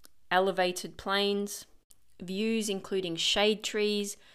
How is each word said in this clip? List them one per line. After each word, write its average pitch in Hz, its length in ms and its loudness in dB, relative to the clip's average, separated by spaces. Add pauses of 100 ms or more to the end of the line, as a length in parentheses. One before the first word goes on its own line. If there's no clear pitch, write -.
(300)
elevated 180 640 2
planes, 202 720 -2 (540)
views 214 480 -2
including 190 460 -4
shade 208 480 2
trees, 208 540 0 (180)